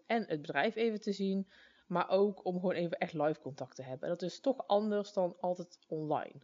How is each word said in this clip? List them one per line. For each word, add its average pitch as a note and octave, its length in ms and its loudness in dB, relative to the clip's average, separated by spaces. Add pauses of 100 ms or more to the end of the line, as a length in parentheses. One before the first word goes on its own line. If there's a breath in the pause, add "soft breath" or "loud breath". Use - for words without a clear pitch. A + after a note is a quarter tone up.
en A3+ 200 0
het D3+ 140 -2
bedrijf D3+ 360 0
even A3 240 0
te G3+ 120 -2
zien, G3 360 0 (380 loud breath)
maar F3 240 0
ook G3+ 340 4
om F#3 100 0
gewoon F3+ 200 0
even E3+ 240 -2
echt F3+ 140 -2
live D#3 280 2
contact C3+ 360 -10
te B2+ 60 -12
hebben. C3 260 -8
En F3 60 0
dat F3 80 -8
is F3 180 -6
toch - 260 0
anders G#3 460 2
dan F3+ 280 0
altijd F3+ 380 -4 (100)
online. D3+ 560 -2